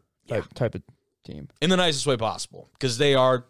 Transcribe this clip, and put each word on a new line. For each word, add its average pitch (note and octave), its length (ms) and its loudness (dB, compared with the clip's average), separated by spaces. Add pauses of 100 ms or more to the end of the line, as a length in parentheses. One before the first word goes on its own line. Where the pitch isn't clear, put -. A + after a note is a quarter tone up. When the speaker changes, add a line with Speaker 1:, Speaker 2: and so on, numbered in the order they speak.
(280)
Speaker 1:
type, A2+ 160 -4
Speaker 2:
Yeah. - 100 -20
Speaker 1:
type A#2 220 -2
of D#2 60 -12 (420)
team. C3+ 240 -16 (120)
Speaker 2:
In D#3+ 100 0
the F#3 60 4
nicest D#3 300 0
way C3+ 100 2
possible, - 520 -6 (100)
'cause B2 200 -2
they C#3+ 180 4
are, B2+ 340 2